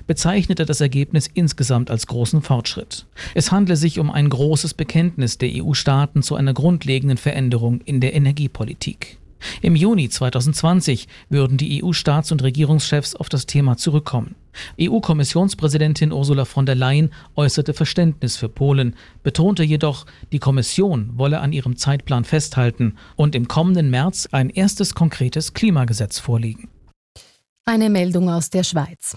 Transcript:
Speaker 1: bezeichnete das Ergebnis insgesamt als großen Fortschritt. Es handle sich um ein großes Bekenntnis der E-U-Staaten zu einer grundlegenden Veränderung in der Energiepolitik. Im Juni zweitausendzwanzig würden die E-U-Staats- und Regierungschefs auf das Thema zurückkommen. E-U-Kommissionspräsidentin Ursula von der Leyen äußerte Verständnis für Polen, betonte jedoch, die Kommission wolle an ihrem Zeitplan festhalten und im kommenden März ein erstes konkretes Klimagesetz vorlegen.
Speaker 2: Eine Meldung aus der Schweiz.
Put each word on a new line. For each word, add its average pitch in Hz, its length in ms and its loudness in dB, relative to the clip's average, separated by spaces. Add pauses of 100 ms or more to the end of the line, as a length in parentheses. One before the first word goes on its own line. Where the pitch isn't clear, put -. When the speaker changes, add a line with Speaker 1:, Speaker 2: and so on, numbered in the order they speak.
Speaker 1:
bezeichnete 170 640 0
das 147 120 -2
Ergebnis 139 540 0
insgesamt 127 560 0
als 113 160 -4
großen 120 380 0
Fortschritt. - 640 -4 (260)
Es - 180 0
handle 185 240 4
sich 156 220 0
um 151 140 -2
ein 143 180 2
großes 147 460 0
Bekenntnis 160 640 -2
der 123 100 -2
E-U-Staaten 143 720 0
zu 151 140 -4
einer 135 180 0
grundlegenden 135 640 0
Veränderung 120 640 -2
in 139 180 -2
der 127 140 0
Energiepolitik. 139 1040 -2 (460)
Im 170 120 4
Juni 175 320 2
zweitausendzwanzig 139 1000 0 (220)
würden 135 280 2
die 147 220 -2
E-U-Staats- 156 520 0
und 139 120 0
Regierungschefs 143 720 0
auf - 120 -8
das - 200 -4
Thema 139 280 2
zurückkommen. 143 600 -2 (420)
E-U-Kommissionspräsidentin 156 1300 2
Ursula 139 340 2
von 135 220 0
der 131 80 2
Leyen 139 360 2 (240)
äußerte 147 380 0
Verständnis 156 640 0
für 113 120 -6
Polen, 135 460 0 (280)
betonte 170 400 2
jedoch, 151 420 0 (260)
die 147 60 -2
Kommission 135 760 0
wolle 139 240 0
an 143 140 -2
ihrem 127 220 -2
Zeitplan 139 480 -2
festhalten 123 720 0 (180)
und 147 180 2
im 120 140 -2
kommenden 170 420 2
März 139 420 -2
ein 131 200 0
erstes 190 420 0
konkretes 156 640 -2
Klimagesetz 123 640 0
vorlegen. 113 500 -4 (920)
Speaker 2:
Eine 220 260 2
Meldung 180 400 2
aus 170 200 -2
der 185 140 0
Schweiz. - 540 -4